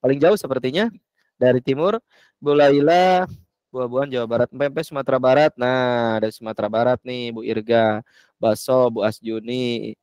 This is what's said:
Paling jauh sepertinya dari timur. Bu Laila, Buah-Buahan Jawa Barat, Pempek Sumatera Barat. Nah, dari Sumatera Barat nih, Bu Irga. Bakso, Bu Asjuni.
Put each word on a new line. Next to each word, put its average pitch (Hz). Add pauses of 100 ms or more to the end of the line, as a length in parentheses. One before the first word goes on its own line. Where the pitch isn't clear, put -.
Paling 135
jauh 170
sepertinya 135 (480)
dari 127
timur. 165 (400)
Bu 147
Laila, 165 (480)
Buah-Buahan 127
Jawa 120
Barat, 117
Pempek 143
Sumatera 135
Barat. 139
Nah, 123
dari 110
Sumatera 113
Barat 117
nih, 123
Bu 113
Irga. 113 (320)
Bakso, 123
Bu 110
Asjuni. 110